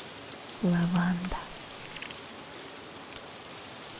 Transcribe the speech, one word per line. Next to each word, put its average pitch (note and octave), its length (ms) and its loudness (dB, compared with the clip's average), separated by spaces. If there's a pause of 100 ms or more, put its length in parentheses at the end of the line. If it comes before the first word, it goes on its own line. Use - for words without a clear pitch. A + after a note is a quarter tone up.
(640)
лаванда. F3 720 6 (2750)